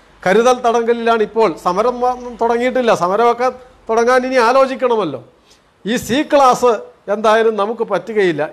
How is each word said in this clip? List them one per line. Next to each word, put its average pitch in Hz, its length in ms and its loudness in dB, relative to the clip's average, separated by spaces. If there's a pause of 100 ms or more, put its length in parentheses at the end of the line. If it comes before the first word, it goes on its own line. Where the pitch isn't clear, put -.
(280)
കരുതൽ 233 260 4
തടങ്കലിലാണ് 233 680 0
ഇപ്പോൾ. 214 400 0
സമരം 226 380 -2
വ-, 247 400 -4
തുടങ്ങിയിട്ടില്ല. 233 540 0
സമരമൊക്കെ 226 560 0 (380)
തുടങ്ങാൻ 240 360 2
ഇനി 262 100 -4
ആലോചിക്കണമല്ലോ. 240 880 0 (640)
ഈ 208 100 -2
സി 254 380 -2
class 247 460 4 (340)
എന്തായാലും 220 440 2
നമുക്ക് 214 260 -4
പറ്റുകയില്ല. 180 680 -2